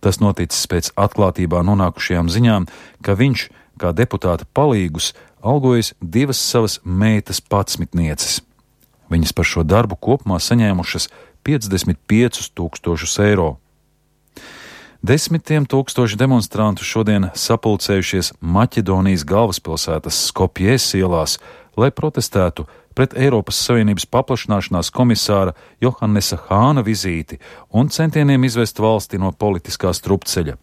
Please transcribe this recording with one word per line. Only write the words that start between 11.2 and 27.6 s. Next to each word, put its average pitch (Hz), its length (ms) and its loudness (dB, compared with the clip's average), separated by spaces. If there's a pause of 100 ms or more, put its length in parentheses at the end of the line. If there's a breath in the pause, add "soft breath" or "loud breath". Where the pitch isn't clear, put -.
piecdesmit 98 640 -2
piecus - 480 2
tūkstošus 85 720 -4
eiro. 92 300 2 (1500 loud breath)
Desmitiem 151 640 0
tūkstoši 127 480 0
demonstrantu 107 640 0
šodien 104 460 0 (100)
sapulcējušies 98 960 0 (100)
Maķedonijas 95 880 2
galvaspilsētas 82 880 -2 (140)
Skopjes 95 560 0 (100)
ielās, 87 380 0 (420 loud breath)
lai 131 160 2
protestētu 95 720 -2 (320 soft breath)
pret 131 160 0
Eiropas 123 540 0
Savienības 107 420 2
paplašināšanās 107 800 -2
komisāra 104 640 2 (300 soft breath)
Johannesa 104 640 0
Hāna 123 340 2
vizīti 92 560 -4 (320 loud breath)